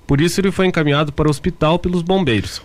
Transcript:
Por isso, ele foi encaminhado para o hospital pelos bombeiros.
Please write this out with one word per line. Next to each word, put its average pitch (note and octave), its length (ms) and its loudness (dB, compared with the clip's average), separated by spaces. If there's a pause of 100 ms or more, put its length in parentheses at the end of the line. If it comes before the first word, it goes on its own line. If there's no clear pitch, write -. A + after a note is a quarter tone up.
Por C#3+ 160 2
isso, F3 180 0
ele F#3+ 100 2
foi F#3 160 0
encaminhado D3+ 460 0
para D3+ 160 0
o - 20 2
hospital D#3+ 480 0
pelos F3+ 220 -2
bombeiros. E3 640 -2